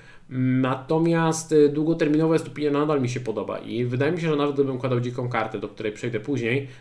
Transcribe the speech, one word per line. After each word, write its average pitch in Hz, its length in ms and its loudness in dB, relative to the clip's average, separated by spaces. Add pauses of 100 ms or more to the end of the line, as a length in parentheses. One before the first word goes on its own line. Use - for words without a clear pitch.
(300)
Natomiast, 147 1200 0
e, 151 180 8
długoterminowe 156 640 2
Estupinian 147 380 -2
nadal 147 280 2
mi 123 80 0
się 123 100 -4
podoba 101 400 -4
i 110 260 -4
wydaje 131 260 0
mi 170 100 -4
się, 165 80 -2
że 151 60 2
nawet 143 200 0
gdybym 135 200 0
układał 123 240 -2
dziką 123 300 -4
kartę, 110 300 -2
do 101 80 -6
której 110 240 -6
przejdę 110 280 -4
później, 123 480 -2 (140)